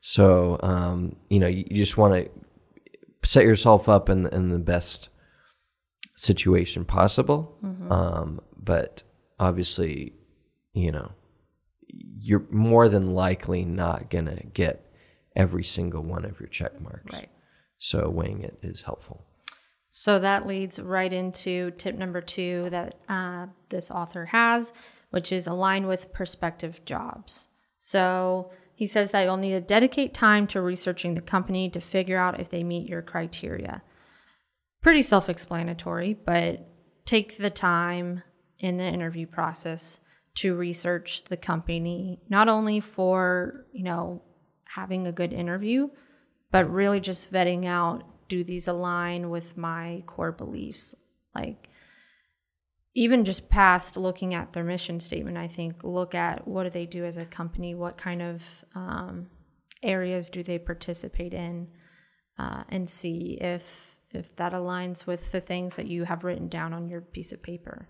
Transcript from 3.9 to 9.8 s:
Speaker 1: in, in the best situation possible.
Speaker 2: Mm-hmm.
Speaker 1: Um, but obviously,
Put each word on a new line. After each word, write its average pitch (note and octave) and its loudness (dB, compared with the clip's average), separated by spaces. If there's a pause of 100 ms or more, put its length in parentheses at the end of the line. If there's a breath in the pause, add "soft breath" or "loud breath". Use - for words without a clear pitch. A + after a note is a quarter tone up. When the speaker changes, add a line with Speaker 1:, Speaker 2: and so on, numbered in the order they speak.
Speaker 1:
in, F#2 4
in F2+ 2
the F2 2
best F2 0 (1080)
situation F2+ 4
possible. C3 2
Speaker 2:
Mm-hmm. F#3 -4
Speaker 1:
Um, E2+ -2 (160)
but E2+ -2 (360)
obviously, F2 0 (600)